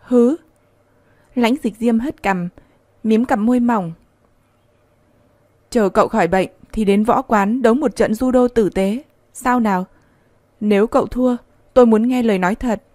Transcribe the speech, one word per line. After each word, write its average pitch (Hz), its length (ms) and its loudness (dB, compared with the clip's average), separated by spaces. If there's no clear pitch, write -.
"Hứ?" 247 360 2
Lãnh 240 280 0
Dịch 214 160 -4
Diêm 226 200 0
hất 262 240 -8
cằm, 180 260 -2
mím 220 200 2
cặp - 140 -2
môi 240 220 0
mỏng. 220 320 -2
"Chờ 208 180 2
cậu 196 200 2
khỏi 190 200 0
bệnh 185 200 0
thì 220 120 -4
đến 202 200 2
võ 233 180 0
quán 220 400 -2
đấu 226 120 4
một 277 220 -2
trận 208 160 0
judo 247 360 0
tử 220 220 0
tế, 196 320 -4
sao 247 280 -2
nào? 196 260 -2
Nếu 208 260 2
cậu 262 200 -2
thua, 247 300 -2
tôi 247 120 6
muốn 220 220 2
nghe 254 140 -2
lời 214 160 0
nói 185 160 -2
thật." 226 280 -6